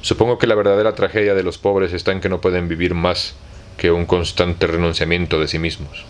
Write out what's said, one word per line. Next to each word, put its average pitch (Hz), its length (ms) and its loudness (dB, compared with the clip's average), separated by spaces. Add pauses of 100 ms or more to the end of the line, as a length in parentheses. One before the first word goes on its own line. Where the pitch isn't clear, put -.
Supongo 113 380 0
que - 80 2
la 113 80 4
verdadera 101 400 2
tragedia 101 400 2
de 95 80 2
los 87 160 -4
pobres 98 340 2
está 90 200 -2
en 95 80 -2
que 98 80 -2
no 92 120 -2
pueden 90 260 0
vivir 85 280 0
más 87 400 -2 (420)
que 85 140 2
un 85 160 2
constante 87 600 0
renunciamiento 82 720 0
de 78 100 0
sí 80 100 -4
mismos. 80 520 -8